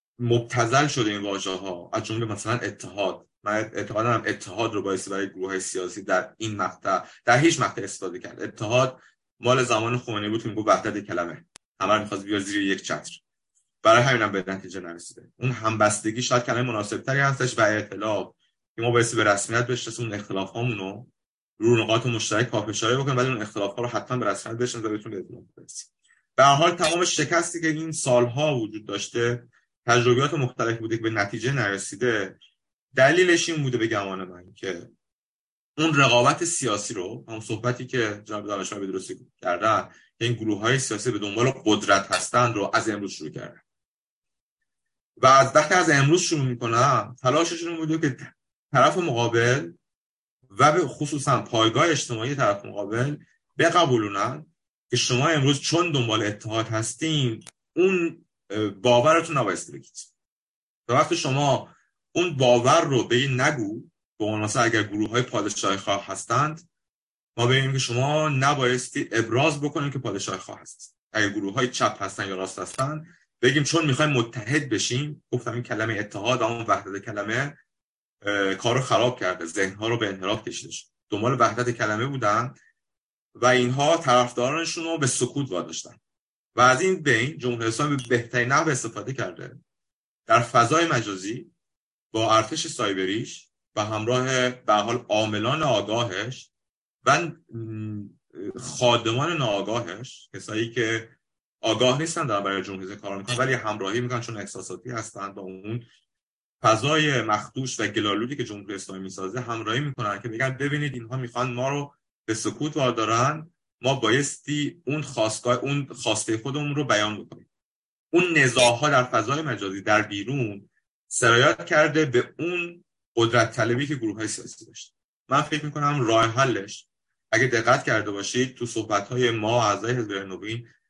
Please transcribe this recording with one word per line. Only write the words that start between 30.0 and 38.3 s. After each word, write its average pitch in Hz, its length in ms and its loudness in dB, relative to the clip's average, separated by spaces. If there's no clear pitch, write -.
مختلف 123 440 -2
بوده 113 200 -4
که 113 60 -8
به 113 60 0
نتیجه 107 420 -2
نرسیده، 101 880 -2
دلیلش 170 540 6
این 156 140 -2
بوده 123 140 0
به 110 100 0
گمان 98 360 -4
من 90 300 -18
که 85 360 -10
اون 156 180 2
رقابت 139 500 6
سیاسی 110 480 -2
رو، 104 340 -8
همون 113 140 -10
صحبتی 120 460 -4
که 107 380 -2
جناب 104 220 -8